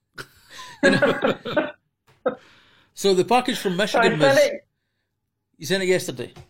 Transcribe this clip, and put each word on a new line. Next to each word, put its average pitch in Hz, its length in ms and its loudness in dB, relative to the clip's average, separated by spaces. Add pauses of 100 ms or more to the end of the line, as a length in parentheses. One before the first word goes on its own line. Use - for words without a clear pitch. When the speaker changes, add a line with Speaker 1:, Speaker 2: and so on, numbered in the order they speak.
(180)
Speaker 1:
<laughs> - 640 -12
You - 80 6
know? - 520 0
Speaker 2:
<laughs> 294 260 -4 (1200)
Speaker 1:
So 196 220 0
the 180 80 4
package 240 340 0
from 202 160 -4
Speaker 2:
So 170 40 -4
I 208 320 2
Speaker 1:
Michigan 156 100 -2
Speaker 2:
sent - 20 -4
Speaker 1:
was 277 240 4
Speaker 2:
it - 220 -6 (880)
Speaker 1:
you 160 80 -16
sent 190 160 -2
it 180 60 -2
yesterday? 160 460 -2 (160)